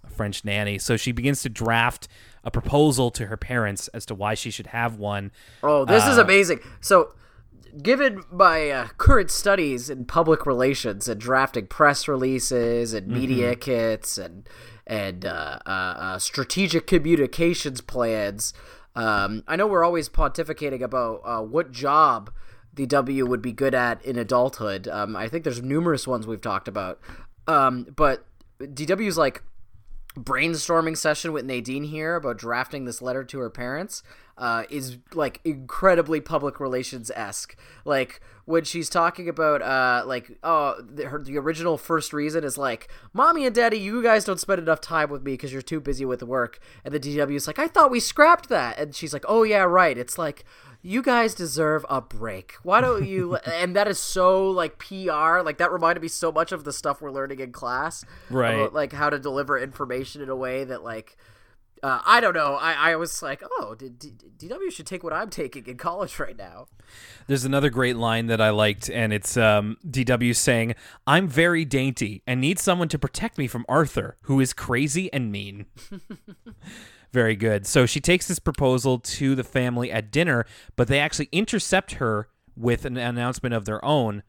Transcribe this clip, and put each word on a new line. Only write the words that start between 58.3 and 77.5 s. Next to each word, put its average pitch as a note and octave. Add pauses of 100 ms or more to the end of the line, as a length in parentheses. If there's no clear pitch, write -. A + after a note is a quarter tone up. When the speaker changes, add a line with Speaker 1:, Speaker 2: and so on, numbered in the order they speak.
Speaker 2:
about, A2
like, D3
how D3
to D3
deliver C3+
information C3
in C3+
a C3
way C3
that, B2+
like, A2+ (640)
uh, C3
I A#3
don't G3
know. D3
I, D#3
I E3
was E3
like, D3 (160)
"Oh, A2
D-, C3
D-, B2 (240)
D D#3+
W F4
should -
take F3+
what D#3+
I'm G3
taking C3
in B2+
college F3
right B2
now." F#2+ (600)
Speaker 1:
There's C3+
another C#3
great B2
line A2+
that A2+
I G#2+
liked, G#2+
and A2
it's, -
um, G#2+ (100)
D C3
W A#2+
saying, A#2 (320)
"I'm E3+
very E3
dainty B2+
and B2+
need E3
someone F3
to D3+
protect F3+
me C#3+
from A#2+
Arthur, C#3
who C3+
is C3
crazy C#3+
and B2
mean." G2 (240)
<laughs> -
Very A2+
good. G#2